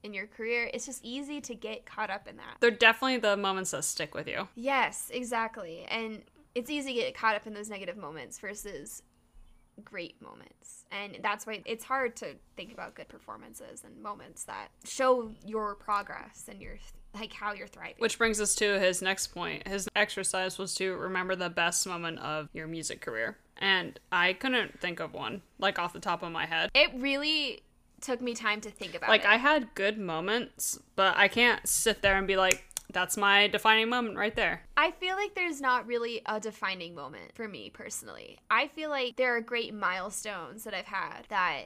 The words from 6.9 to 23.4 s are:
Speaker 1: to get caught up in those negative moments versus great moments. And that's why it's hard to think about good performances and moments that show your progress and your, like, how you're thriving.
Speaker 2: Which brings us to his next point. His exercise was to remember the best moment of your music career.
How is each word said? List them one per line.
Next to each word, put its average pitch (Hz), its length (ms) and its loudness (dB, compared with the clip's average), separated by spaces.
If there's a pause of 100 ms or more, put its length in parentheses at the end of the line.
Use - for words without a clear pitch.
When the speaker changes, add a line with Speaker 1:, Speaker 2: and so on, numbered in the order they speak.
Speaker 1:
to 233 60 0
get 262 140 0
caught 220 220 2
up 208 100 -6
in 220 80 -12
those 208 160 -10
negative 196 260 -8
moments 151 440 -12
versus 202 640 -12 (800)
great 190 380 -12
moments. - 680 -20
And 202 300 -10
that's 208 240 -2
why 214 200 -8
it's 226 180 -6
hard 262 320 -2
to 156 180 -10 (220)
think 190 160 -14
about 220 220 -12
good 156 140 -16
performances - 760 -16
and - 180 -20
moments - 420 -12
that - 240 -10 (160)
show 254 460 2 (140)
your 208 320 -4
progress - 720 -6
and 202 120 -16
your, - 180 -14 (360)
like, 208 180 -10
how 208 200 -6
you're 202 160 -12
thriving. - 300 -14
Speaker 2:
Which 226 200 0
brings 220 220 4
us 202 160 2
to 202 240 4
his 185 200 4
next 190 280 0
point. 170 400 -6
His 190 260 -4
exercise 190 640 0
was 190 180 -6
to 190 200 0
remember 185 400 -2
the 180 140 -2
best 170 360 2
moment 170 320 -6
of 151 340 -4
your 160 140 -10
music 165 340 -8
career. 113 360 -4 (220)